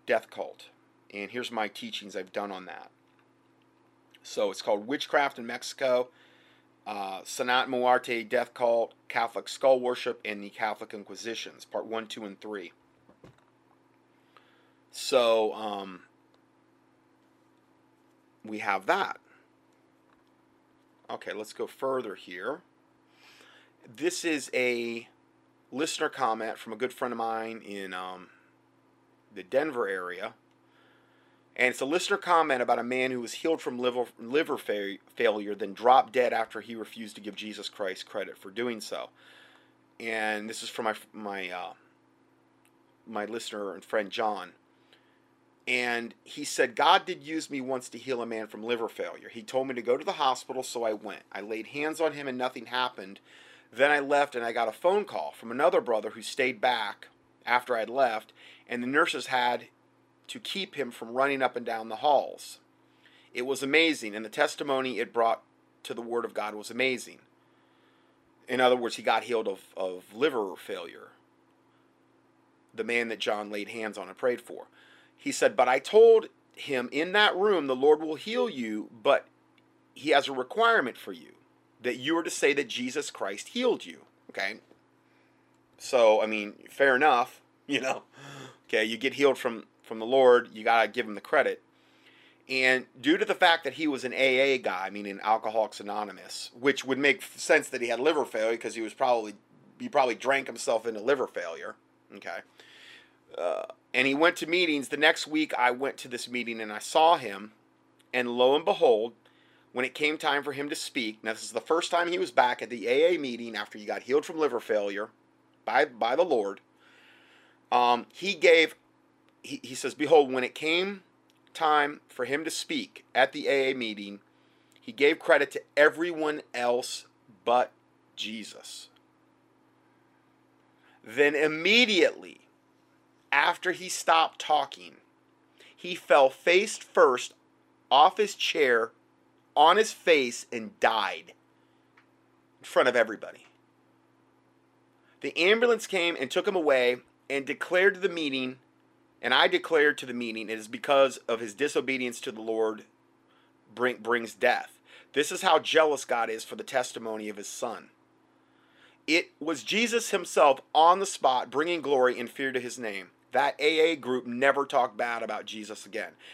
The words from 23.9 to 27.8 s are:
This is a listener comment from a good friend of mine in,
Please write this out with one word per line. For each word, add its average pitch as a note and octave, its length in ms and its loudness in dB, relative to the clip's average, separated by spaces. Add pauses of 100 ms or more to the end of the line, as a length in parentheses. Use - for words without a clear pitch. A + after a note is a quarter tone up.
This E3 280 -4
is D3+ 280 -4
a A#2+ 560 -2 (640)
listener D3+ 360 -4
comment A2+ 500 -4
from A2+ 140 -14
a G#2+ 40 -12
good B2 160 -4
friend B2 200 -6
of A#2 60 -8
mine A2+ 460 -6
in, G2 300 -12